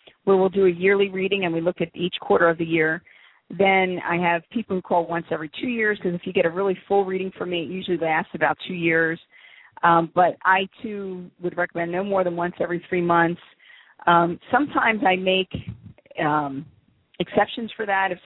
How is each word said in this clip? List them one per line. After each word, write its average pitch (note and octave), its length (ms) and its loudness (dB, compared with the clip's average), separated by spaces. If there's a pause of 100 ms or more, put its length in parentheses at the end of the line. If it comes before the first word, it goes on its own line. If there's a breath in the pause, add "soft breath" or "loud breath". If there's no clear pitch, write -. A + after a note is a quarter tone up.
(240 soft breath)
where G3 120 4
we'll F#3+ 140 4
do G3 160 4
a F3+ 40 6
yearly G3 380 2
reading F#3+ 380 -2
and E3 80 0
we E3 80 -2
look F3+ 180 -2
at E3+ 140 -2
each F3+ 260 -4
quarter F#3+ 260 2
of E3 120 2
the E3+ 60 -4
year. D#3+ 380 -2 (460 soft breath)
Then F#3 580 2
I E3+ 120 -2
have E3+ 320 0
people G#3+ 260 -4
who F3+ 60 -4
call E3+ 240 0
once E3+ 240 -4
every D#3+ 280 -6
two B3+ 100 -6
years, A3 300 -2
'cause F3+ 140 -4
if F3 140 -8
you F#3 80 -6
get F#3+ 100 4
a E3 60 0
really F#3+ 360 -2
full G3+ 200 2
reading F#3+ 240 -4
from F3+ 180 -8
me, F3 140 -4
it D3 80 -10
usually F#3 260 -4
lasts D#3+ 380 -4
about D3+ 240 0 (100)
two F#3 60 -8
years. E3 440 0 (640 loud breath)
Um, E3+ 320 4
but F3 300 4
I, F#3+ 240 2 (140)
too, G3 480 -10 (100)
would F3 160 -6
recommend E3+ 340 -4
no F#3 140 -4
more G3 180 0
than F3 140 -2
once F3 240 -4
every F3 200 -4
three F3+ 200 -4
months. E3+ 400 2 (640 soft breath)
Um, E3+ 320 4 (120)
sometimes B3 560 0
I F#3 100 4
make, F#3 340 0 (680)
um, D3 480 -2 (520)
exceptions G#3 540 -2
for G#3+ 140 -8
that F#3+ 260 0
if F3+ 140 -6